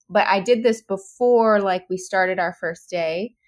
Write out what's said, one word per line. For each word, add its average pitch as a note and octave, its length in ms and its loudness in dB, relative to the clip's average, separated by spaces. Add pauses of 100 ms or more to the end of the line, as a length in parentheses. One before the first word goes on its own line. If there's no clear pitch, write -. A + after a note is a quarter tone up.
(100)
but G3 160 2
I G3 140 2
did A3+ 220 0
this A3+ 200 0
before, A3 800 2
like, F#3 260 -2
we F#3 80 -6
started F#3 420 -2
our F3 220 -2
first E3+ 300 -10
day. E3+ 420 -4 (160)